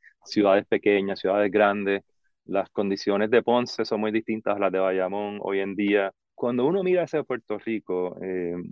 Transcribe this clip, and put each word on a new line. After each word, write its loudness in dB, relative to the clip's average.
ciudades 4
pequeñas, 2
ciudades 2
grandes. 2
Las -2
condiciones 0
de 4
Ponce 0
son -2
muy -2
distintas -2
a -8
las 2
de 0
Bayamón -2
hoy -2
en -4
día. 2
Cuando -2
uno 0
mira 2
hacia -2
Puerto -8
Rico, -4
eh, -4